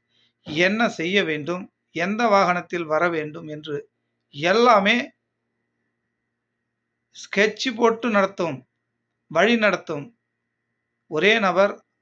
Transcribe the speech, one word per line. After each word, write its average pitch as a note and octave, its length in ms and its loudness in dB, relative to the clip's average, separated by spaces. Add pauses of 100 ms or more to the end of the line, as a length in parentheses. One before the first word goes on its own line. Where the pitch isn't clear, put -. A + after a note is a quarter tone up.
(460)
என்ன F#3+ 420 0
செய்ய F#3 360 -2
வேண்டும், D#3+ 480 -6 (180)
எந்த G#3 380 -2
வாகனத்தில் F3+ 560 0
வர D#3 240 0
வேண்டும் D#3 400 -6
என்று D3+ 420 -10 (400)
எல்லாமே G#3+ 840 2 (2000)
ஸ்கெட்ச் G#3+ 680 -2
போட்டு A3+ 340 0
நடத்தும், G3 580 -2 (580)
வழி G3+ 300 2
நடத்தும் F3 600 -4 (880)
ஒரே F#3+ 320 2
நபர் G3 460 0 (180)